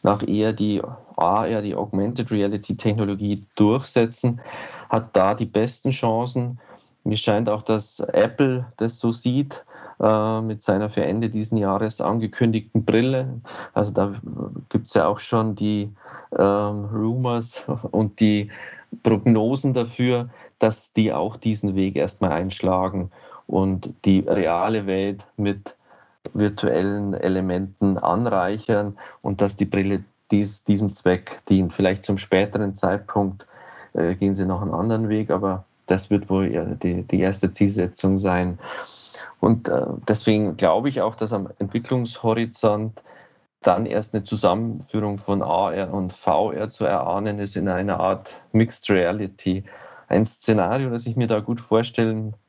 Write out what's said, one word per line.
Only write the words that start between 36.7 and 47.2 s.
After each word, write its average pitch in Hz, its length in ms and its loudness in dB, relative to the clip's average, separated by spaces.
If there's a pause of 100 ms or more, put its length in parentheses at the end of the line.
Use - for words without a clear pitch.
die 92 180 0
erste 92 320 0
Zielsetzung 98 640 0
sein. 90 400 0 (840)
Und, - 280 2
äh, - 160 0 (240)
deswegen 107 480 2
glaube 98 320 4
ich 131 140 -2
auch, 110 120 -2
dass 110 200 -4
am 98 240 -4
Entwicklungshorizont 113 1400 -2 (580)
dann 92 260 4
erst - 280 -4
eine 101 100 -2
Zusammenführung 107 920 -2
von 101 240 -2
A 87 300 0
R 90 200 -4
und 92 200 -4
V 92 400 0
R 98 180 -4
zu - 140 -4
erahnen 98 540 0